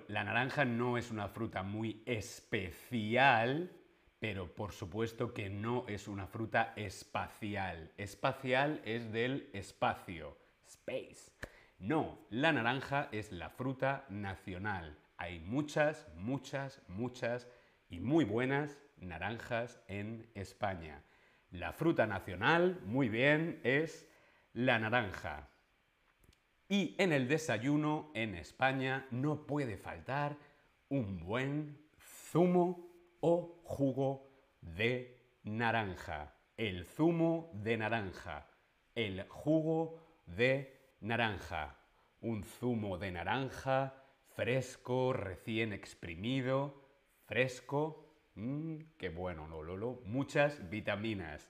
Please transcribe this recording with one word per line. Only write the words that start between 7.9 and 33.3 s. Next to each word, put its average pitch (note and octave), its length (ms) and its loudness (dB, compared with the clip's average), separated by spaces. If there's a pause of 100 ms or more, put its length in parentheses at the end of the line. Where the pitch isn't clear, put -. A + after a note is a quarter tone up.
Espacial C3 880 0
es A2+ 260 -4
del B2 400 0
espacio, F#2 840 -4 (280)
space. - 680 -10 (440)
No, B2 420 -2 (100)
la D3 240 2
naranja C3+ 580 0
es G#2+ 220 -6
la E2 160 -8
fruta C3+ 580 -2
nacional. F#2+ 920 -6 (220)
Hay F2 220 -6
muchas, D3 760 0
muchas, C3+ 720 -6
muchas A#2+ 640 -4 (400)
y F2+ 100 -8
muy C#3+ 240 4
buenas C3 560 2 (160)
naranjas G#2+ 920 -4
en G#2+ 440 -8
España. E2+ 680 -6 (480)
La E2+ 220 -6
fruta D3+ 340 2
nacional, B2+ 800 2
muy A#2+ 240 2
bien, D3 560 4
es D3 420 2 (460)
la A#2+ 260 4
naranja. F#2+ 680 0 (1200)
Y G3 300 2
en F#3 120 6
el C3+ 160 4
desayuno D3+ 880 2
en A2 200 0
España C3 760 0
no C3+ 340 0
puede C3+ 300 -2
faltar C3+ 640 -4 (500)
un G2+ 380 0
buen C#3 520 -2 (540)
zumo F3+ 580 6 (300)
o E3+ 460 2